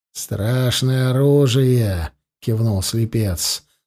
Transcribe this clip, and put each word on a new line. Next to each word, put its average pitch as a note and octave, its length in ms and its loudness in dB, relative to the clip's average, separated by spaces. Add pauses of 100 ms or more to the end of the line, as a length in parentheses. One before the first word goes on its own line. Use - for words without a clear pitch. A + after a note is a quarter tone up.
(140)
«Страшное B2+ 960 -2
оружие», — B2+ 1000 2 (280)
кивнул A2 420 0
слепец, — A2 800 -2 (240)